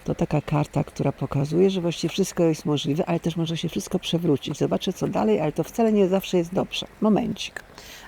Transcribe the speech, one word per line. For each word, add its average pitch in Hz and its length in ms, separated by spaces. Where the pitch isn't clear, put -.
To 165 100
taka 156 260
karta, 147 440
która - 280
pokazuje, 151 580
że 190 100
właściwie 165 320
wszystko 185 320
jest 160 200
możliwe, 151 420
ale 170 140
też 165 160
może 165 200
się 165 120
wszystko - 300
przewrócić. 165 600
Zobaczę, 190 340
co - 160
dalej, 214 320
ale 151 120
to 165 120
wcale 226 280
nie 202 160
zawsze 190 300
jest 170 160
dobrze. - 320
Momencik. - 640